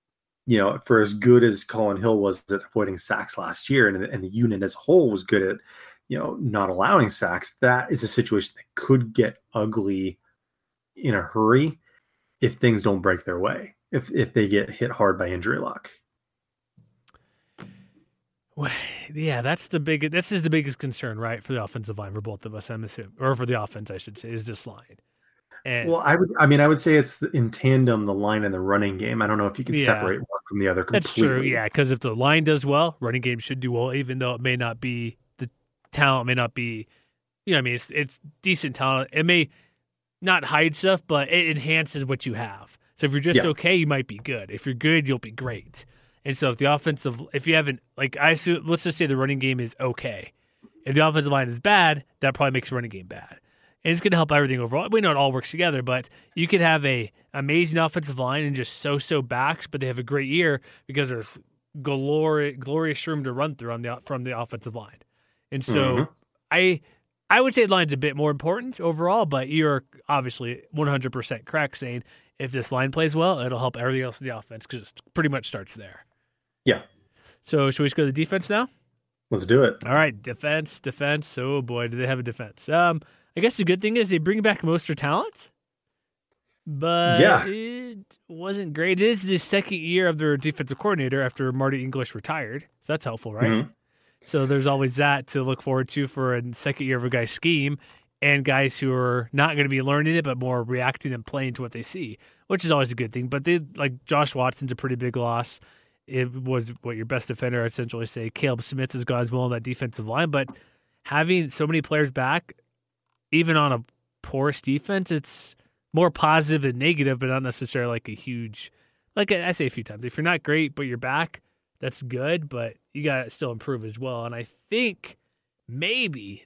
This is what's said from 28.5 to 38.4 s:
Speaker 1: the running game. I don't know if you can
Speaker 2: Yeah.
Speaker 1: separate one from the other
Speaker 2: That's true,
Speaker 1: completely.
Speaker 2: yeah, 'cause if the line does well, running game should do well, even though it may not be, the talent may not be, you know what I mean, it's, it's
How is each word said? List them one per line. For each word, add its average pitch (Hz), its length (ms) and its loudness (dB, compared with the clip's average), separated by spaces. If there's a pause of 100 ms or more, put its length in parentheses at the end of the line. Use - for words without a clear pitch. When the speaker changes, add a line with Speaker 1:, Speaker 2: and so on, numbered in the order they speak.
Speaker 1:
the 92 80 -2
running 98 360 2
game. 113 240 -2
I 104 60 2
don't 107 100 2
know 101 100 2
if - 120 -4
you 131 60 -6
can 156 100 -2
Speaker 2:
Yeah. 143 80 2
Speaker 1:
separate 104 360 2
one - 280 -8
from 101 120 -4
the 98 100 4
other 90 200 2
Speaker 2:
That's 202 220 0
true, 113 160 4
Speaker 1:
completely. 131 240 0
Speaker 2:
yeah, 110 160 -2
'cause 135 240 2
if 123 80 0
the 113 160 -4
line 147 300 4
does 147 200 2
well, 156 360 2
running 123 180 -2
game 120 200 -2
should 131 200 -8
do 123 140 -2
well, 127 200 0
even 131 260 -4
though 123 160 -2
it 113 60 -10
may 127 140 0
not 117 240 -4
be, 117 380 -6 (200)
the 127 120 -8 (420)
talent 135 340 2
may 127 100 0
not 120 180 0
be, 117 340 -6 (580)
you 196 60 -2
know 160 60 4
what - 20 2
I - 40 2
mean, 120 120 -2
it's, - 160 -10
it's 147 300 -6 (200)